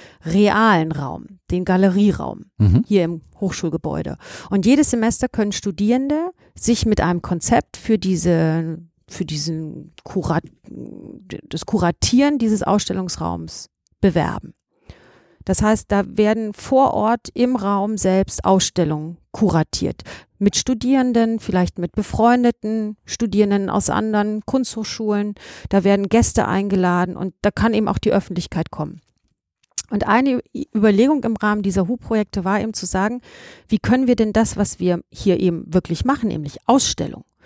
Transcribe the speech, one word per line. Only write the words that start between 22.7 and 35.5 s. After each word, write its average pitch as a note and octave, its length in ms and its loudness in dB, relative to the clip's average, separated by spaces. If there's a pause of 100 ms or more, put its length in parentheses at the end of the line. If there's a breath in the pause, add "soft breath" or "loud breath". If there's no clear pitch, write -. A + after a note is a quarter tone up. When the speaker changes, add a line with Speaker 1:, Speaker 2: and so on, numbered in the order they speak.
Speaker 1:
Studierenden G3+ 640 0
aus - 220 0
anderen G#3+ 560 -2
Kunsthochschulen. G#3 880 -4 (340 loud breath)
Da G3 140 4
werden G3+ 260 2
Gäste - 380 2
eingeladen F3+ 680 0
und F#3+ 280 -8
da G3+ 80 2
kann A3 240 0
eben G#3+ 120 0
auch - 120 -2
die - 120 0
Öffentlichkeit F3 600 -2
kommen. D#3 300 -10 (880)
Und G#3 160 -2
eine B3 340 2 (140)
Ü-, - 80 -6 (100)
Überlegung A3 500 4
im A3+ 120 -2
Rahmen G#3 260 -2
dieser F#3+ 260 0
hu-Projekte G#3+ 560 -4
war F#3+ 160 0
eben A3 140 -4
zu - 140 -8
sagen, G#3+ 340 -2 (460 loud breath)
wie A3 100 0
können B3+ 300 2
wir A#3+ 80 4
denn G#3+ 180 0
das, A3 240 2
was G3+ 220 -2
wir F3 220 0 (100)
hier - 280 0
eben E3+ 320 -2